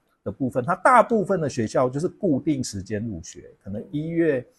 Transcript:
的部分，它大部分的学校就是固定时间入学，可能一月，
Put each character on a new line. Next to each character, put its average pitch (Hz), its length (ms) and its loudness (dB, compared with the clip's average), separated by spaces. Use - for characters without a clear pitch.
的 - 80 -6
部 131 180 -4
分， 123 140 -2
它 170 120 0
大 247 280 6
部 220 200 0
分 185 160 0
的 156 80 0
学 113 200 -2
校 131 200 2
就 131 120 -4
是 175 80 0
固 147 320 0
定 139 240 0
时 98 180 -8
间 104 260 -6
入 87 140 -8
学， - 280 -18
可 98 60 -14
能 104 220 -8
一 151 160 -4
月， 165 380 0